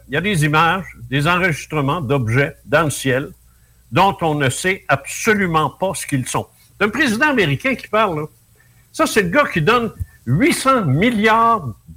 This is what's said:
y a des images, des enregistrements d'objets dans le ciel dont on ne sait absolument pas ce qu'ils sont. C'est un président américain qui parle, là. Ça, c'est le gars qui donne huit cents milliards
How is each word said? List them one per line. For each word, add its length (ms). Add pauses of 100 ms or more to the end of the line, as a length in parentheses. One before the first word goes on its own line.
y 80
a 40
des 240
images, 400 (240)
des 180
enregistrements 720
d'objets 540 (100)
dans 180
le 60
ciel 420 (600)
dont 300
on 140
ne 140
sait 380
absolument 840
pas 240
ce 120
qu'ils 220
sont. 200 (300)
C'est 80
un 40
président 400
américain 460
qui 120
parle, 340
là. 40 (640)
Ça, 160
c'est 160
le 60
gars 160
qui 160
donne 300 (340)
huit 280
cents 320
milliards 800 (320)